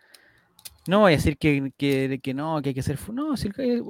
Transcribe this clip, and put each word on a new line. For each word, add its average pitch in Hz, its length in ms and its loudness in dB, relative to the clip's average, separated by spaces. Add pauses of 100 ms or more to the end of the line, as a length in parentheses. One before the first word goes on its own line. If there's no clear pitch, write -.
(880)
no 190 120 4
voy 190 120 8
a - 20 6
decir 147 220 2
que, 139 400 2
que, 135 440 0
que 131 120 -6
no, 151 280 -4
que 139 80 -4
hay 131 60 -4
que 131 80 -4
ser 143 140 -4
fu-, - 160 -14
no, 285 240 -4
si - 200 -6
el, 240 320 -2